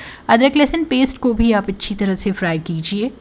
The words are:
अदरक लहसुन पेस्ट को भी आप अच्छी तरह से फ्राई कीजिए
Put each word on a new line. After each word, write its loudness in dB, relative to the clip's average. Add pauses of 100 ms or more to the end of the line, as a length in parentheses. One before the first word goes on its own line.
(280)
अदरक 4
लहसुन 2
पेस्ट 0
को 0
भी 2
आप 0
अच्छी -6
तरह -2
से -4
फ्राई -2
कीजिए -4